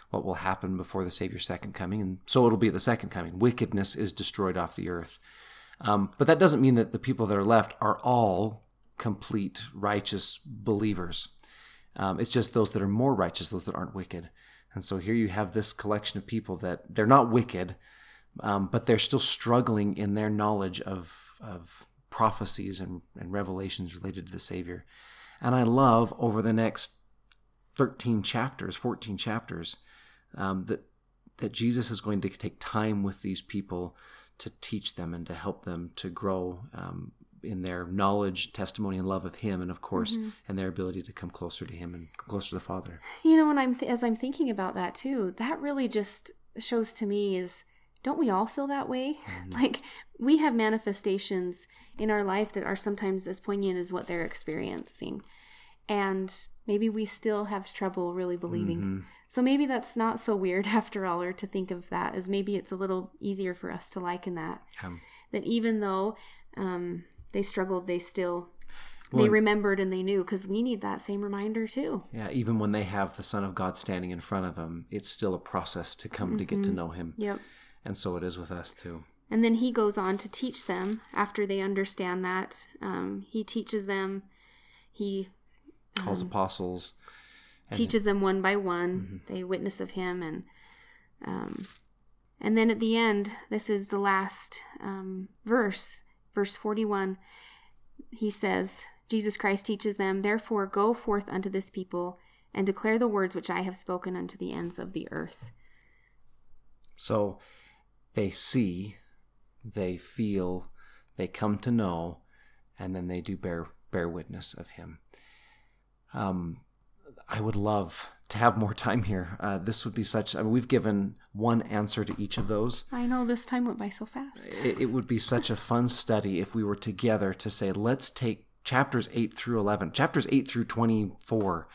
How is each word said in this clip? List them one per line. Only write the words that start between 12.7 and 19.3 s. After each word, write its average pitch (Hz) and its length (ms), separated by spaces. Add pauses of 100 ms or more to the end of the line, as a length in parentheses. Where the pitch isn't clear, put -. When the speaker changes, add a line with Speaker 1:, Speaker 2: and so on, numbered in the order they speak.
Speaker 1:
that 101 100
are 98 60
more 123 260
righteous, 90 360
those 92 160
that - 100
aren't 92 180
wicked. 87 360 (440)
And 98 100
so 98 140
here 92 160
you 113 140
have 95 260
this 107 200
collection 104 440
of 98 80
people 98 320
that 90 240 (140)
they're 107 100
not 123 260
wicked, 95 440 (640)
um, 98 320
but 117 160
they're 113 100
still 135 220
struggling 117 760